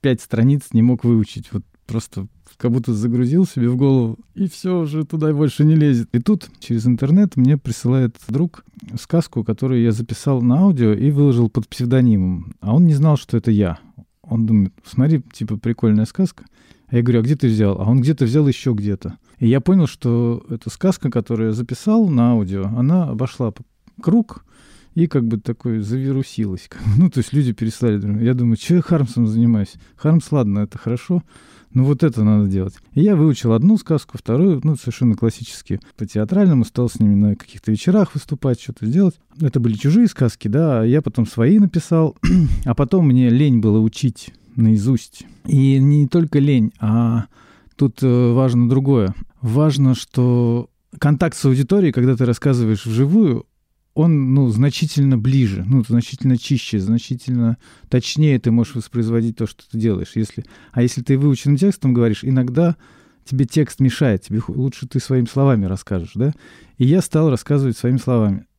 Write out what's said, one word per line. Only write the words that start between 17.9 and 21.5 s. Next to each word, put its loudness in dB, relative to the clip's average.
где-то 0
взял 2
ещё -2
где-то. -6
И 0
я 4
понял, 2
что -4
эта -10
сказка, -4
которую -2